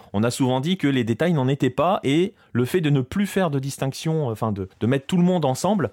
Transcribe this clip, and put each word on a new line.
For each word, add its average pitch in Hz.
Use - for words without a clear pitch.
on 104
a 117
souvent 127
dit 175
que 143
les 131
détails 156
n'en 131
étaient 139
pas, 160
et 160
le 120
fait 180
de 151
ne 143
plus 196
faire 185
de 139
distinction, 139
enfin 110
de, 95
de 104
mettre 139
tout 185
le 175
monde 175
ensemble, 147